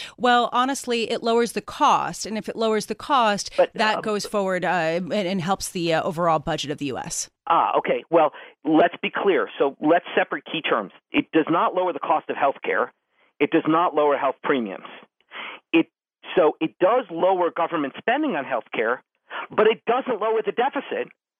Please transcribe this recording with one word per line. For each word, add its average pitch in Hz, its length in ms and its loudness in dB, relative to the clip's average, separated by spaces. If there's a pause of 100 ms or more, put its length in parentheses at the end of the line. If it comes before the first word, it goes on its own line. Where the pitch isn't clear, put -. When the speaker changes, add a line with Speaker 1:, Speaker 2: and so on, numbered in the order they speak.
(160)
Speaker 1:
"Well, 240 360 4
honestly, 247 580 -2
it - 140 -2
lowers 233 260 2
the 208 100 -6
cost, 175 680 0
and 214 120 -6
if 202 100 -10
it - 60 -6
lowers 214 320 0
the - 80 -6
cost, 226 600 0
Speaker 2:
But, - 180 2
Speaker 1:
that 214 240 0
Speaker 2:
uh, - 40 -8
Speaker 1:
goes 208 220 -2
forward, 190 400 -2
uh, 175 40 0
and, 165 440 0
and 196 280 -2
helps 190 300 -2
the, 170 240 0
uh, 160 100 2
overall 165 340 0
budget 151 320 -4
of 147 80 -6
the 143 80 -6
U 120 120 -4
S." - 300 -8 (200)
Speaker 2:
Ah, 160 280 4
okay. 127 320 -2
Well, 160 240 4 (320)
let's 160 380 4
be - 80 -6
clear. 147 480 0
So 143 220 0
let's 160 340 4
separate 180 300 -2
key - 180 -8
terms. 107 300 0 (180)
It - 220 0
does 156 180 4
not 185 240 2
lower 180 180 0
the 170 60 -6
cost 151 320 -2
of 123 60 -6
health 143 260 0
care. 110 300 0 (480)
It 147 100 2
does 160 160 2
not 160 300 2
lower 147 200 2
health 131 280 0
premiums. 117 420 -2 (840)
It, 160 180 4 (460)
so 156 240 4
it - 180 -4
does 220 320 2
lower 175 400 0
government 160 480 -4
spending 262 380 -2
on 135 80 -4
health 123 280 -6
care, 117 300 -2 (480)
but 214 160 4
it 226 200 2
doesn't 233 340 0
lower 220 220 0
the 202 100 -4
deficit. 240 560 -4 (320)